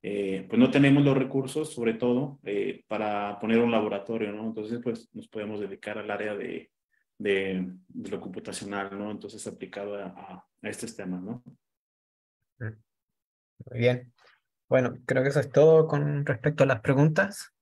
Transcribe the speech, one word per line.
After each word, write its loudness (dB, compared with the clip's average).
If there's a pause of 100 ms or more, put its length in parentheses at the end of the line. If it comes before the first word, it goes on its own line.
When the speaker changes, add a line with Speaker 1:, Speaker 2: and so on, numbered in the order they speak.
Speaker 1:
eh, -4
pues 2
no 8
tenemos 6
los 6
recursos, -2
sobre 0
todo, 0
eh, -4
para -4
poner 2
un 4
laboratorio, -2
¿no? -8
Entonces, -6
pues, -6
nos -14
podemos -8
dedicar -8
al -8
área -4
de, -10 (460)
de, 0 (140)
de -12
lo -6
computacional, -8
¿no? -6
Entonces, -12
aplicado -8
a, -10
a, -16 (140)
a -8
estos -10
temas, -8
¿no? -10 (1160)
Speaker 2:
Muy -16
bien. 2 (540)
Bueno, 4 (100)
creo 2
que 2
eso 2
es -2
todo 8
con 0
respecto 0
a 6
las 0
preguntas 2